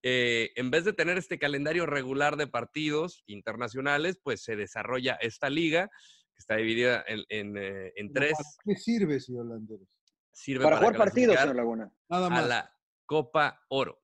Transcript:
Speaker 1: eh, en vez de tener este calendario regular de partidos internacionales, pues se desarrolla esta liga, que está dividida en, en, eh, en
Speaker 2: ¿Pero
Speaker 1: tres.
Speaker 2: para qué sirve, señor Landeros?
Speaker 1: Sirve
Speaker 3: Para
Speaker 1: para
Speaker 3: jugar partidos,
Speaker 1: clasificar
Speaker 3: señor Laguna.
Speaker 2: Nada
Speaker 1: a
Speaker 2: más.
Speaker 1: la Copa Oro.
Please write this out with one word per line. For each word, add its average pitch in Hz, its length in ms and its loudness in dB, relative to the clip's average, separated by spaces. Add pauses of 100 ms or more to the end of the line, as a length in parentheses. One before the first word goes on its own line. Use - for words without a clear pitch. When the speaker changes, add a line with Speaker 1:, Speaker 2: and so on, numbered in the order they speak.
Speaker 1:
eh, 120 540 2
en 127 160 -2
vez 165 120 2
de 208 80 0
tener 170 240 0
este 175 220 -6
calendario 147 480 -2
regular 143 500 0
de 143 120 -2
partidos 151 800 -4
internacionales, 123 920 -4
pues 117 220 -4
se 113 140 -6
desarrolla 120 640 -4
esta 117 300 -4
liga, 165 360 0
que - 520 -20
está - 180 -4
dividida 113 500 2
en, 107 220 -6
en, 104 280 -6
eh, 98 380 -8
en 104 180 -10
Speaker 2:
¿Pero 135 140 0
Speaker 1:
tres. 151 60 0
Speaker 2:
para 151 160 -4 (160)
qué 202 160 -2
sirve, 190 400 0
señor 120 260 -10
Landeros? 110 400 -14 (460)
Speaker 1:
Sirve - 320 -4
Speaker 3:
Para 156 120 8
Speaker 1:
para 208 120 6
Speaker 3:
jugar - 100 2
partidos, 214 380 6
Speaker 1:
clasificar 135 60 6
Speaker 3:
señor 139 140 2
Laguna. 117 360 -2 (160)
Speaker 2:
Nada 180 180 0
Speaker 1:
a 175 40 0
Speaker 2:
más. 120 180 2
Speaker 1:
la 117 260 -2 (320)
Copa 147 640 0
Oro. 131 360 -2